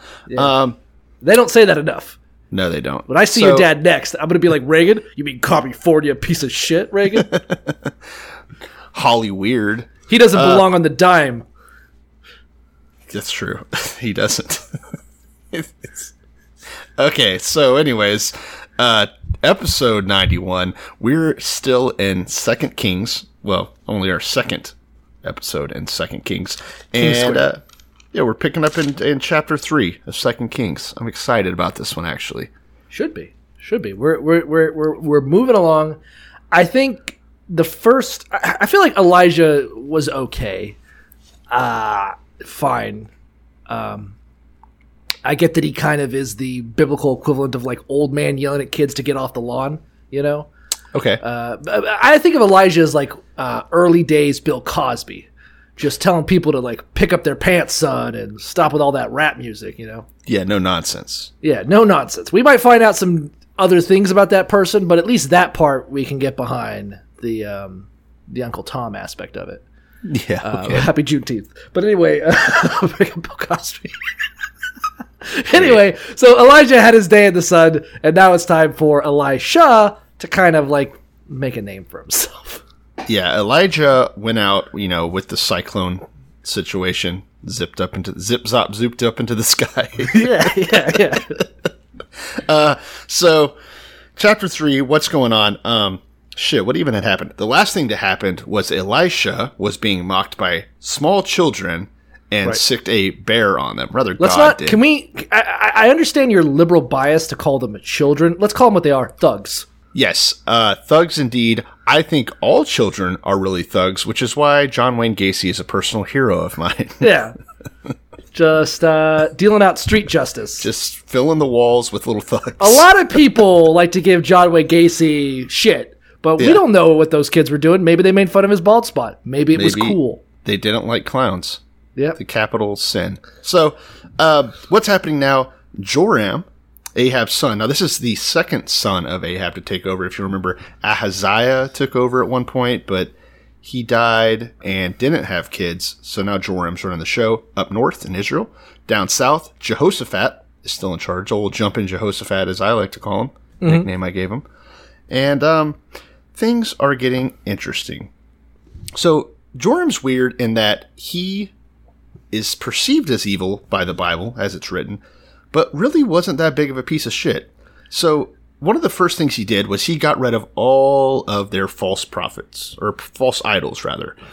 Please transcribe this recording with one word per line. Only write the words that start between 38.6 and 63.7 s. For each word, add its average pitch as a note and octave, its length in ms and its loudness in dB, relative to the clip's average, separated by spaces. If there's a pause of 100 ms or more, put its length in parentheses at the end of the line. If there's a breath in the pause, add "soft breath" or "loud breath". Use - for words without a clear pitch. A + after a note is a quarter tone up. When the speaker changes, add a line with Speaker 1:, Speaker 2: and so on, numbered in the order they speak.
Speaker 1:
I - 40 0
feel G4+ 160 2
like E4+ 160 2
Elijah E3 760 4
was C#3+ 360 -4
okay. G#2+ 640 -8 (760 soft breath)
Uh, A2 640 -2 (320)
fine. A2 640 -6 (580)
Um, G#2 480 -10 (1080)
I C#3+ 120 -2
get D#3+ 200 2
that D3+ 80 0
he D3+ 100 -4
kind D3+ 280 -2
of B2+ 120 -6
is C3 240 -6
the B2+ 240 -8
biblical C3+ 560 -2
equivalent C3+ 380 -4
of, A#2+ 80 -8
like, B2 160 -8 (100)
old C#3 240 -2
man C#3+ 240 -2
yelling C#3 240 -4
at - 100 -10
kids C#3+ 240 -2
to C3 80 -8
get C3+ 140 -4
off C3 160 -8
the B2 80 -8
lawn, C3 380 -6 (300)
you C#3 140 -6
know? D3 240 -4 (480 loud breath)
Speaker 2:
Okay. - 260 0
Speaker 1:
Uh, A#2 360 -8
b-, - 60 -18 (180)
b-, G#3 60 -4 (140)
I C#4+ 160 8
think E4+ 180 4
of B3+ 60 4
Elijah F#3+ 400 6
as, D3 140 2
like, C#3 160 -2 (260)
uh, A#2+ 340 -8
early E3+ 320 4
days D3 360 0
Bill C3 220 -4
Cosby, - 640 -8 (480 soft breath)
just - 260 -6
telling F3 220 0
people E3+ 300 2
to, C3 60 -2
like, A#2+ 360 -10
"Pick - 180 0
up D#3+ 100 -2
their C#3+ 120 -2
pants, F3 380 0
son," B2 420 -4
and G#2+ 260 -14
"Stop D#3 320 0
with D3 80 0
all C#3 120 2
that A#2 180 -6
rap C#3+ 260 -2
music," A2 400 -16
you A2 80 -16
know? A2 200 -16 (200)
Speaker 2:
Yeah, G2+ 180 -2
no G2+ 160 -2
nonsense. F2 800 -6
Speaker 1:
Yeah, B2+ 260 -2
no G#3+ 160 6
nonsense. C#3+ 480 -2
We G3 100 2
might B3+ 200 4
find A#3+ 200 8
out G#3+ 140 4
some E3 360 -2 (280)
other F3+ 220 4